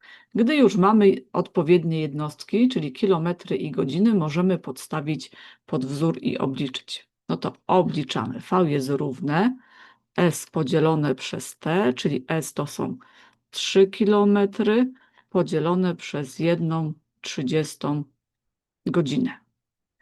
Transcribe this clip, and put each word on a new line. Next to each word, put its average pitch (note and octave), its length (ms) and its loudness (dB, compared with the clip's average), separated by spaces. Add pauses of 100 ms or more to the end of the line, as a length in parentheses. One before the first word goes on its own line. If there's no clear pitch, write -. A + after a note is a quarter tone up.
(340)
Gdy A#3+ 220 2
już B3+ 200 4
mamy G3+ 380 6 (180)
odpowiednie E3 680 2
jednostki, D3+ 680 -2
czyli D3+ 240 -2
kilometry F3 640 0
i D#3 140 -6
godziny, G3 440 2
możemy E3+ 440 2
podstawić D3+ 720 -8 (360)
pod C3 200 -4
wzór D3 360 -2
i - 160 -2
obliczyć. - 720 -6 (200)
No E3 80 -2
to - 160 -8 (140)
obliczamy. D3+ 760 0
V F3+ 300 0
jest C#3 200 -2
równe D3 680 -2 (600)
S E3 300 0
podzielone D3+ 680 0
przez - 440 -10
T, G3 340 0
czyli D3 360 -4
S D#3+ 260 -4
to D3 120 -4
są - 300 -6 (540)
trzy - 360 2
kilometry G#3 1040 2 (380)
podzielone F3 680 0
przez - 420 -8
jedną D#3+ 540 0 (280)
trzydziestą D3 840 -4 (840)
godzinę. D3+ 440 0 (720)